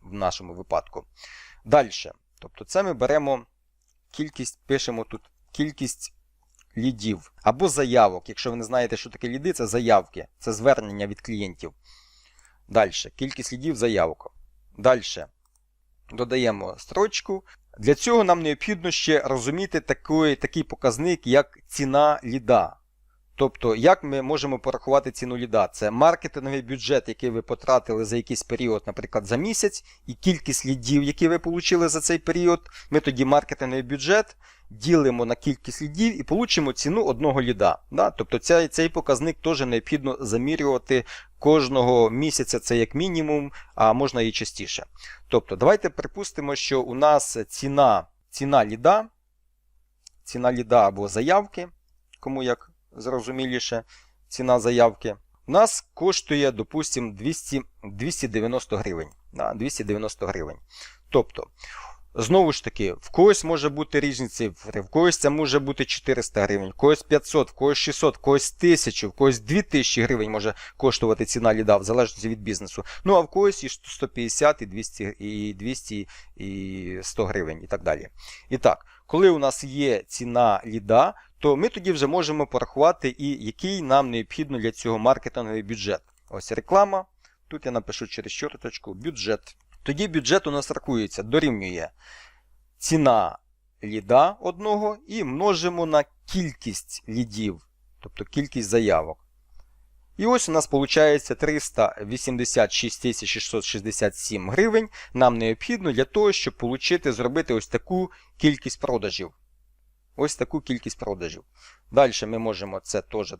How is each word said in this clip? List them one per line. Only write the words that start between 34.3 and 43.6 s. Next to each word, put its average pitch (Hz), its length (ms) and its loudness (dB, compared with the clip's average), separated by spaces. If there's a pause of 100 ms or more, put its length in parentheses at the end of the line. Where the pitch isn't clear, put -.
ділимо 127 540 2
на 117 100 0
кількість - 480 -6
лідів 175 380 0
і - 20 -6
получимо 180 500 0
ціну 196 320 0
одного 135 380 0
ліда. 101 360 2 (120)
Да? 131 200 2
Тобто - 280 -4
цей, 170 300 4
цей 165 200 0
показник 151 520 -2
теж 160 200 -2
необхідно 127 600 -2
замірювати 131 840 0 (340)
кожного 127 720 6
місяця, 135 500 -2
це - 160 0
як 117 180 0
мінімум, 151 580 -2 (220)